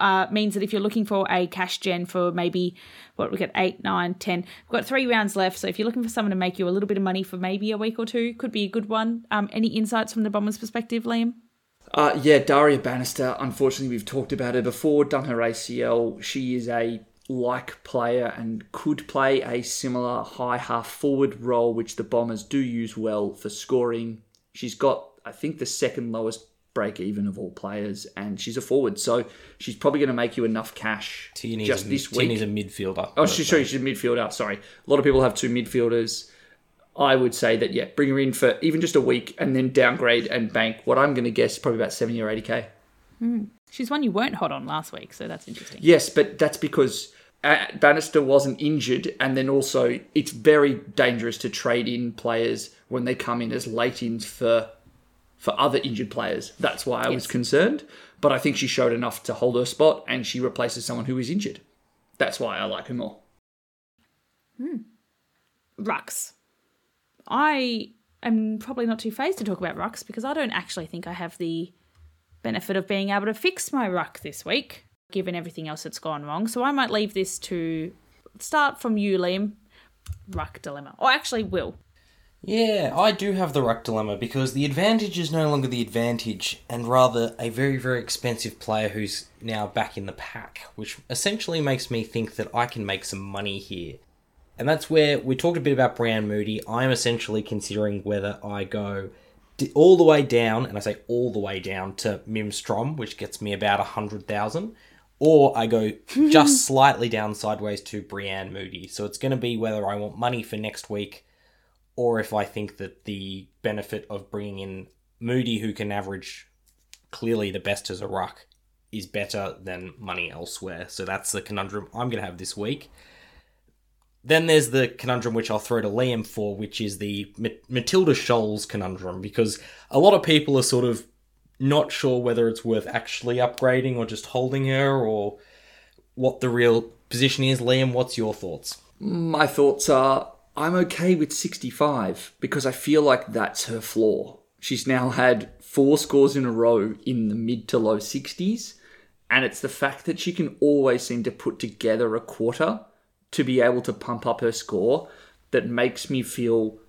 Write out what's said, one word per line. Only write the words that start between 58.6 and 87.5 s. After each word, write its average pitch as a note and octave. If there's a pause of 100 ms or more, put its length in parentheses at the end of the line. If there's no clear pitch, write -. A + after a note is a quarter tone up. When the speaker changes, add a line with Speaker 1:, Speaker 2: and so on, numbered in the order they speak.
Speaker 2:
showed B2
enough A#2
to A#2+
hold A#2+
her B2
spot, -
and B2
she B2+
replaces A#2+
someone A#2+
who C3
is B2
injured. G3+ (580)
That's -
why G#2+
I G#2
like G2+
her C3
more. A#2 (1400)
Speaker 1:
Hmm. C4+ (1000)
Rucks. - (960)
I C4 (320)
am A3
probably B3+
not A3+
too A3
phased D#4
to A3+
talk G3
about E3+
rucks G3+
because A3+
I C4+
don't C#4
actually F3
think E3+
I E3+
have F3
the E3 (720)
benefit G#3+
of F#3+
being G3
able G3+
to A3
fix F#4
my A#3+
ruck F3+
this -
week, A3+ (240)
given F#3
everything E3
else D#3
that's -
gone D3+
wrong. D#3+
So A#3+
I C#4
might C4+
leave G#3+
this F#3+
to E3 (480)
start C#4+
from A3+
you, G3+
Liam. F#3+ (760)
Ruck D#3+
dilemma. C#3
Or C4
actually, B3+
Will. F3+ (680)
Speaker 3:
Yeah, G#3
I G3+
do G3+
have F3+
the C#3
ruck A2+
dilemma G#2+
because B2+
the C#3
advantage F#3
is D#3+
no D#3
longer C#3
the A#2+
advantage, A2+
and A#2+
rather A#2+
a A#2+
very, C3